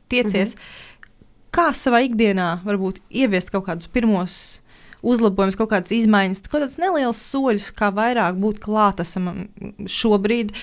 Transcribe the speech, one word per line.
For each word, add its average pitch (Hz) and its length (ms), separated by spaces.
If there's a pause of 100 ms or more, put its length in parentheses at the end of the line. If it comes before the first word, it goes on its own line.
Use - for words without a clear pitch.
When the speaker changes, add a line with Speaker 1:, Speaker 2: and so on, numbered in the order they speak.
Speaker 1:
tiecies, 214 460
Speaker 2:
Mhm. - 40 (920)
Speaker 1:
kā 339 220
savā 240 340
ikdienā 190 560
varbūt 190 360 (120)
ieviest 202 400
kaut 190 140
kādus 180 220
pirmos 208 720 (420)
uzlabojumus, 196 540
kaut 220 140
kādas 185 260
izmaiņas, 202 540
kaut 302 120
kādus 269 160
nelielus 302 400
soļus, 254 560
kā 208 200
vairāk 214 440
būt 202 220
klātesamam 190 880 (380)
šobrīd, 208 640 (120)